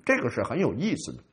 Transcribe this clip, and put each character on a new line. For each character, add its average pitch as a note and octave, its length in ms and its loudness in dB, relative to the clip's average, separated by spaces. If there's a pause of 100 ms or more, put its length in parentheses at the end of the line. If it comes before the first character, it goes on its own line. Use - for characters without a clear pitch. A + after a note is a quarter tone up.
这 C4 160 4
个 - 80 0
是 - 140 0
很 B2 160 -2
有 C#3 160 2
意 F3+ 220 0
思 - 160 -8
的。 B2 100 -14 (100)